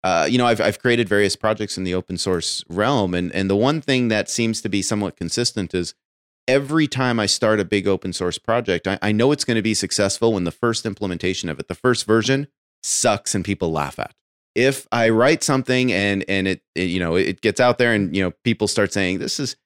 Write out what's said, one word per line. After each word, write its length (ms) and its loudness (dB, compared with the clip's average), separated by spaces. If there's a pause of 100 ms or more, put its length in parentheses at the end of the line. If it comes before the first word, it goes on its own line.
Uh, 280 2
you 80 2
know, 80 4
I've, 160 2
I've 180 0
created 300 2
various 260 2
projects 420 -2
in 60 -6
the 100 -2
open 240 -4
source 520 -4
realm. 440 0
And, 200 -2
and 160 -2
the 60 4
one 260 2
thing 260 0
that 220 0
seems 320 -2
to 80 -6
be 120 -2
somewhat 360 -4
consistent 560 -4
is 200 -4 (540)
every 400 2
time 320 2
I 60 2
start 340 2
a 60 0
big 200 0
open 280 0
source 240 -4
project, 500 -2
I, 140 -2
I 100 0
know 220 4
it's 100 -4
gonna 180 0
be 120 0
successful 600 0
when 120 -2
the 60 -2
first 340 -2
implementation 640 -4
of 100 -8
it, 80 -10
the 80 -8
first 300 0
version, 420 2 (340)
sucks 540 0
and 80 -2
people 300 -2
laugh 260 -4
at. 140 -8 (420)
If 360 0
I 180 4
write 340 4
something 480 2
and, 380 0
and 180 0
it, 140 -2 (140)
it, 100 0
you 140 -2
know, 160 0
it 260 0
gets 180 0
out 180 4
there 160 2
and, 220 0
you 80 0
know, 80 -2 (120)
people 240 0
start 260 0
saying, 260 -2
"This 200 -6
is 260 -8